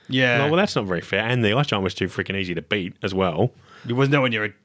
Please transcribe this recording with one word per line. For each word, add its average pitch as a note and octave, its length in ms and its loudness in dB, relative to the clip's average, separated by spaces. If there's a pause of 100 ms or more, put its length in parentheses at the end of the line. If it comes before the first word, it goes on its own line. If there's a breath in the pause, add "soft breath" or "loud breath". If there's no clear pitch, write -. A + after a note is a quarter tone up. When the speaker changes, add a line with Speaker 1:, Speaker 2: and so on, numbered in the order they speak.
Speaker 1:
Yeah. B2+ 260 2
Speaker 2:
I'm A#2 80 2
like, D3 80 2
"Well, E3 80 2
that's G3+ 180 0
not A2+ 100 0
very F2+ 140 -2
fair." G2 240 -2
And A#2+ 200 2
the G#2 80 4
ice C#3+ 160 2
giant G2 160 0
was F#2 100 -2
too F#2+ 120 -2
freaking F#2+ 300 -4
easy F2+ 180 -4
to E2 80 -4
beat G2 400 -4
as F#2+ 120 -4
well. F#2+ 380 0 (360 loud breath)
Speaker 1:
It A#2+ 60 -4
was C3+ 140 2
nowhere C#3 220 2
near G#2+ 140 -2
a G#2 80 -6 (120)